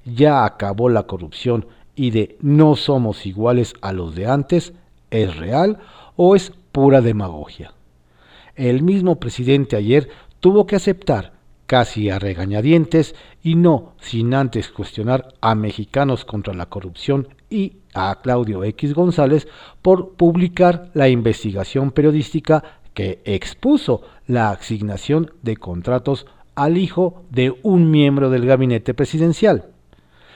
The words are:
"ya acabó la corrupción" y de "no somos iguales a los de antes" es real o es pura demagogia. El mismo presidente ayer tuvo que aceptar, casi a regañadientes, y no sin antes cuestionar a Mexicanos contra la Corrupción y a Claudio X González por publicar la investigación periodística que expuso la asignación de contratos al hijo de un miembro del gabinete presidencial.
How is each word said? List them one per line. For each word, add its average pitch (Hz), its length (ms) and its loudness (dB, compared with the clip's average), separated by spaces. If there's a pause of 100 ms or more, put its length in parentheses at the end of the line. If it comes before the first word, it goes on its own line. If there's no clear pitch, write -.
"ya 131 400 2
acabó 104 440 -2
la 110 160 2
corrupción" 101 600 -6 (300)
y 127 140 -2
de 110 300 -2
"no 151 360 4
somos 120 500 -2
iguales 113 540 -2
a 98 120 -8
los 87 220 -8
de 92 120 -6
antes" 143 480 -2 (360)
es 101 260 -2
real 139 420 -2 (360)
o 185 220 4
es - 160 -2 (180)
pura 135 300 4
demagogia. 95 720 -4 (840)
El 127 260 0
mismo 180 380 2
presidente 127 560 0
ayer 127 320 2 (320)
tuvo 196 260 4
que 202 100 -2
aceptar, 180 580 -2 (320)
casi 110 440 0
a 92 80 -4
regañadientes, 107 960 0 (280)
y 165 120 0
no 165 460 2
sin 117 340 -4
antes 127 340 -2
cuestionar 113 720 -6
a 113 140 2
Mexicanos 110 680 -4
contra 101 300 -10
la 87 120 -10
Corrupción 131 640 -6 (200)
y 202 260 -4 (200)
a 95 280 -4
Claudio 110 420 -2
X 143 300 -6
González 156 520 2 (360)
por 185 320 2
publicar 175 800 2
la 139 140 4
investigación 113 840 -2
periodística 151 720 0 (280)
que 95 320 -6
expuso 147 800 -2 (240)
la 117 240 0
asignación 104 840 -4 (100)
de 110 160 -4
contratos 120 680 -4 (280)
al 156 240 0
hijo 180 500 -2
de 127 340 -2
un 180 280 4
miembro 139 400 4
del 127 160 0
gabinete 127 480 2
presidencial. 160 720 0 (680)